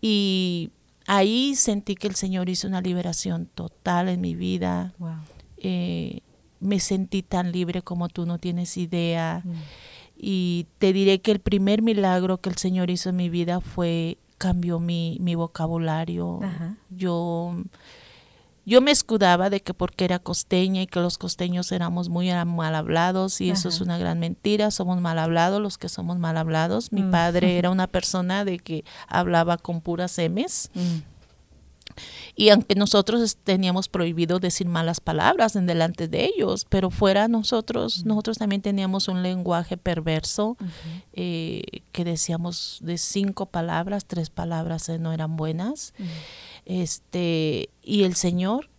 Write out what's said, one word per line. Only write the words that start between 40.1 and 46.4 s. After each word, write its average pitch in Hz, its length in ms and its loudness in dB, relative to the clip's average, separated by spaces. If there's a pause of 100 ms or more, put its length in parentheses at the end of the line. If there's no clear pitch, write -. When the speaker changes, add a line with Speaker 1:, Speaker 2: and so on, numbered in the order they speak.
Speaker 2:
Ujú. 185 80 -6 (440)
Speaker 1:
eh, 170 500 -6 (300)
que 175 120 -2
decíamos 170 800 -4
de 170 160 -4
cinco 196 480 -2
palabras, 170 600 -4
tres 165 240 -4
palabras, 165 580 -4
eh, 165 100 -4
no 165 140 -2
eran 160 240 -2
buenas. 165 600 -4
Speaker 2:
Ujú. 185 100 -8 (580)